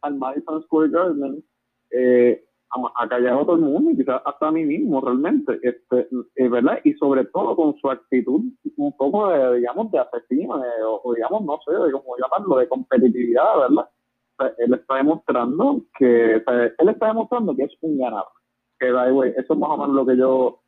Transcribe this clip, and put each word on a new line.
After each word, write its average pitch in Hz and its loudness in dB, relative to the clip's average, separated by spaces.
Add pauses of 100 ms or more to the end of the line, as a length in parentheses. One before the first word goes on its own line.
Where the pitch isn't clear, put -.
al 147 -6
Madison 143 -6
Square 156 2
Garden, 147 -2 (460)
eh, 123 4 (260)
a, 123 -6
a 110 -8
callar 123 0
a 135 2
todo 165 2
el 165 4
mundo 160 2
y 285 0
quizás 127 -2
hasta 156 -4
a - 0
mí 160 0
mismo 156 -2
realmente, 135 0
este, 123 -2 (280)
eh, 127 2
¿verdad? 123 0
Y 151 4
sobre 139 0
todo 196 -4
con 151 0
su 139 -4
actitud 127 -2 (340)
un 143 -4
poco 196 0
de, 131 2
digamos, 147 -4
de 160 0
asesino, 135 -4
eh, 117 -6
o, 110 -4
o 120 -2
digamos, 156 -4
no 151 -4
sé, 147 -4
de 170 0
cómo 131 -8
llamarlo, 175 -2
de 123 2
competitividad, 127 2
¿verdad? 131 2 (500)
O - -2
sea, 123 -4
él 120 2
está 135 -4
demostrando 151 0 (160)
que, 117 4
o 110 -2
sea, 120 2 (140)
él 170 4
está 220 0
demostrando 220 -2
que 135 -2
es 147 -8
un 156 -4
ganador. 113 -4 (500)
Que, 127 0
by 127 2
the 131 2
way, 131 2
eso 131 -2
es 147 -2
más 143 -2
o 147 -2
menos 139 -2
lo 135 2
que 127 4
yo 131 2